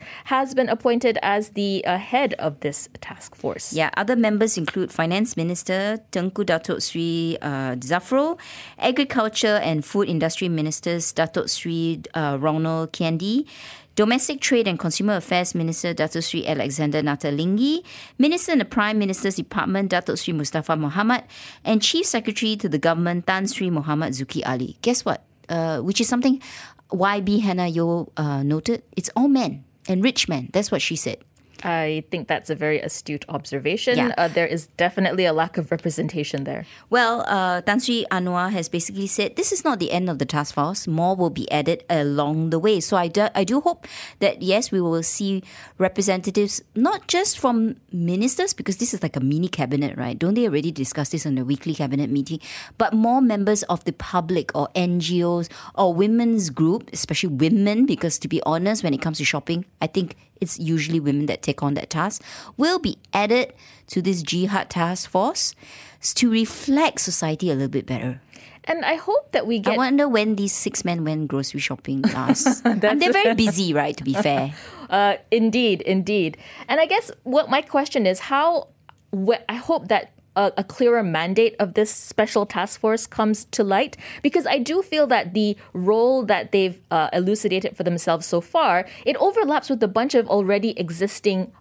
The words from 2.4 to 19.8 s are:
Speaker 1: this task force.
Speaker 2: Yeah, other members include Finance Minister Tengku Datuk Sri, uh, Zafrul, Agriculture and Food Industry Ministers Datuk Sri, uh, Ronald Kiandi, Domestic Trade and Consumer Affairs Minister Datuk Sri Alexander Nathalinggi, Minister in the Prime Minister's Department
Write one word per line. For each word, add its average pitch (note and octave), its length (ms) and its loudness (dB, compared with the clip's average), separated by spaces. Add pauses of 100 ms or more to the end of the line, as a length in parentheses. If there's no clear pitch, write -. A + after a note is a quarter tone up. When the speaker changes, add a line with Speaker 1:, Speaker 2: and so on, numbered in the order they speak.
Speaker 1:
this - 260 -6 (140)
task - 340 -14
force. - 380 -6
Speaker 2:
Yeah, D#3 240 2
other G#3+ 180 0
members A3 420 2
include F3+ 360 -2
Finance F3+ 420 0
Minister F#3 640 -2 (140)
Tengku F#3+ 320 -2
Datuk E3+ 360 0
Sri, E3 600 -2
uh, C3+ 340 -4
Zafrul, F3+ 640 -2 (400)
Agriculture A3+ 800 0
and D#3 220 -2
Food - 240 0
Industry E3 400 0
Ministers E3 640 -2
Datuk D#3+ 380 -2
Sri, E3 520 -2 (120)
uh, D3 260 -2
Ronald D#3+ 540 -2
Kiandi, F#3 520 -2 (480)
Domestic B3+ 460 2
Trade A3+ 300 2
and F3 100 -2
Consumer G3 380 0
Affairs F3+ 360 0
Minister E3 400 -2
Datuk E3 300 -2
Sri - 240 -4
Alexander D3 540 0
Nathalinggi, F3 800 0 (340)
Minister E4 360 2
in C#4 60 4
the G3+ 60 2
Prime G#3+ 320 0
Minister's F#3+ 380 0
Department F#3+ 560 -2